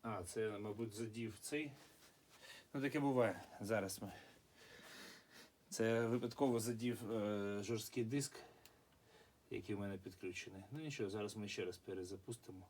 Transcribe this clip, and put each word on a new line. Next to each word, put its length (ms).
А, 220
це, 260
мабуть, 440
задів 480
цей. 300
Ну, 80
таке 180
буває. 440
Зараз 400
ми. 100
Це 360
випадково 540
задів, 520
е, 520
жорсткий 400
диск, 360
який 260
в 40
мене 180
підключений. 760
Ну 80
нічого, 300
зараз 260
ми 120
ще 180
раз 120
перезапустимо. 920